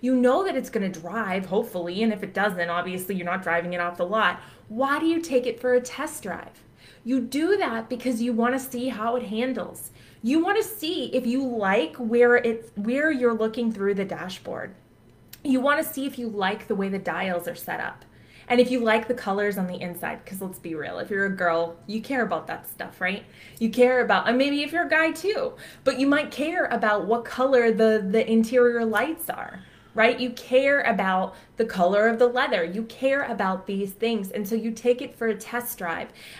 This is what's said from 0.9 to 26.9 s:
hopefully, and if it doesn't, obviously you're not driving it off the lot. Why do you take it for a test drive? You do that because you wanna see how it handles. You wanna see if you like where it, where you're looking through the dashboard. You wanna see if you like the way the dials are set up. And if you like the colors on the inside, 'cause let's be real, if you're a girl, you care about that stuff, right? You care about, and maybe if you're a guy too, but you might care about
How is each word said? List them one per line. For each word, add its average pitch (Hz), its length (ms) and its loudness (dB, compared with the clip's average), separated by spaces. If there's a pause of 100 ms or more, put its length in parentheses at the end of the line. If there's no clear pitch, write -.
hopefully, 185 580 -2
and 226 80 2
if 202 100 -6
it 202 100 -10
doesn't, 180 380 0
obviously 180 460 -4
you're 175 100 -4
not 185 160 -2
driving 170 300 0
it 175 80 -4
off 175 160 -4
the 175 100 0
lot. 202 320 2 (300)
Why 269 320 0
do 320 60 0
you 330 140 2
take 247 240 0
it 233 140 -4
for 247 160 0
a 247 60 6
test 285 420 -8
drive? - 400 -10 (400)
You 254 160 0
do 311 380 2
that 233 320 -2
because 233 340 -2
you 240 100 0
wanna 240 280 2
see 254 300 -6
how 226 260 -2
it 233 80 -2
handles. 220 680 -4 (320)
You 262 160 2
wanna 403 240 2
see 311 440 -4
if 247 200 0
you 254 180 0
like 233 520 0
where 240 400 6
it, 226 400 0
where 262 340 0
you're 247 240 2
looking 220 380 -2
through 196 220 0
the 196 100 -2
dashboard. 185 680 -10 (720)
You 262 160 2
wanna 285 240 2
see 277 240 -6
if 269 100 -8
you 240 120 -6
like 202 400 -4
the 208 80 0
way 196 120 -2
the 190 120 -4
dials 175 480 -4
are 170 80 -10
set 165 240 -8
up. - 240 -10 (440)
And 240 120 4
if 247 100 6
you 254 80 0
like 226 300 2
the 165 60 0
colors 202 440 -2
on 185 80 -2
the 180 140 -8
inside, 175 440 -8
'cause 190 160 -12
let's 190 200 -10
be 160 160 -8
real, 165 240 -8
if - 100 -8
you're 196 140 0
a 196 40 0
girl, 170 460 0 (140)
you 214 120 -4
care 254 220 -2
about 185 240 -2
that - 220 -10
stuff, - 320 -12
right? 190 240 -4 (340)
You 226 120 0
care 247 340 6
about, 196 240 4
and 240 100 4
maybe 285 240 2
if 294 80 -4
you're 339 160 0
a - 20 -8
guy 320 220 4
too, - 440 -4 (280)
but 262 160 0
you 269 80 2
might 294 240 2
care 320 360 -2
about 208 400 0